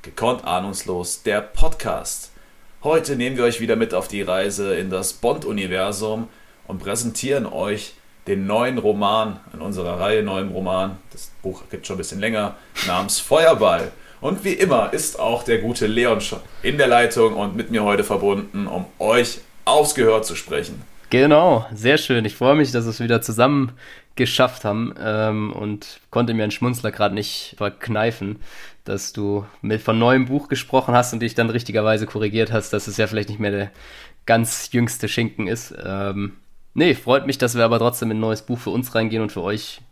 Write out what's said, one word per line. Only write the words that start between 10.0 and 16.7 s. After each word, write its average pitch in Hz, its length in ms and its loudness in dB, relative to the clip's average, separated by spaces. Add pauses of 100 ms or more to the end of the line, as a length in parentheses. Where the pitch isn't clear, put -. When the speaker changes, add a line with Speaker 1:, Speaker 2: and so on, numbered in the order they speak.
Speaker 1:
neuem 98 280 -4
Roman, 92 480 -4 (120)
das - 200 -14 (100)
Buch 92 300 -10
gibt - 160 -14
schon 95 100 -8
ein 92 40 -8
bisschen 98 200 -8
länger, 107 360 -2 (300)
namens 92 320 -2
Feuerball. 110 760 4 (280)
Und 190 240 -4
wie 190 80 0
immer 127 400 2
ist - 260 -4
auch 113 240 -2
der 113 180 2
gute 117 260 -2
Leon 113 340 2
schon - 200 -8 (220)
in 127 140 0